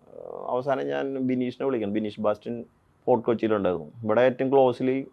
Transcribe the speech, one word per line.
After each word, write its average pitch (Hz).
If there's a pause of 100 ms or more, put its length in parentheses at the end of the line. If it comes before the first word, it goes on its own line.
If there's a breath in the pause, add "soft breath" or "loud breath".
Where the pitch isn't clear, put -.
(480)
അവസാനം 135
ഞാൻ 139
ബിനീഷിനെ 127
വിളിക്കണം. 110
ബിനീഷ് 107
ബാസ്റ്റിൻ 113 (400)
ഫോർട്ട് 120
കൊച്ചിയിലുണ്ടായിരുന്നു. 98 (120)
ഇവിടെ 110
ഏറ്റവും 131
ക്ലോസ്ലി 131